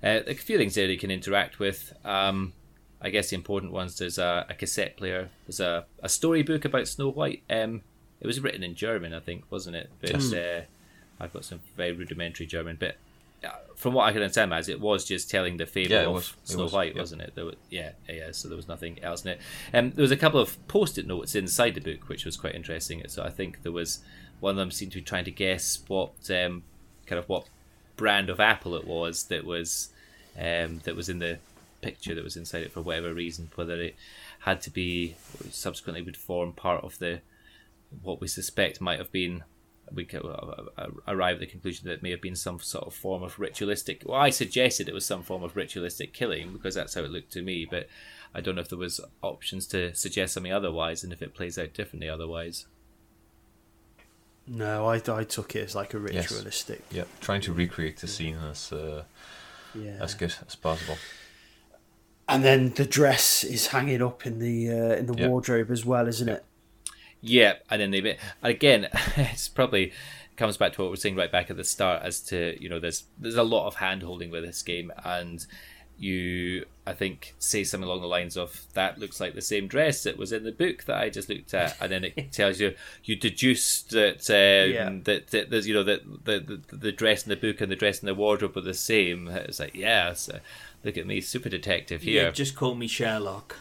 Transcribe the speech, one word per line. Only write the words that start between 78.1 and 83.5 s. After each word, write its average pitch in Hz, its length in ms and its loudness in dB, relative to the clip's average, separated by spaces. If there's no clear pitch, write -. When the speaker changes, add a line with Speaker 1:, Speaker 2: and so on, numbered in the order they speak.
Speaker 1:
of, 87 380 -6
"That 95 260 0
looks 101 180 -8
like 90 160 -4
the 95 80 -8
same 101 240 0
dress 143 380 2
that - 120 -2
was 98 140 -6
in 110 140 -2
the 113 80 -4
book - 320 -2
that - 120 0
I 110 140 0
just - 180 -8
looked 98 260 -6
at," 87 260 2
and 92 100 -2
then 92 140 0
it 135 260 -6
Speaker 4:
<laughs> - 20 -
Speaker 1:
tells 98 280 4
you, 98 160 2
you 107 140 -2
deduce - 640 4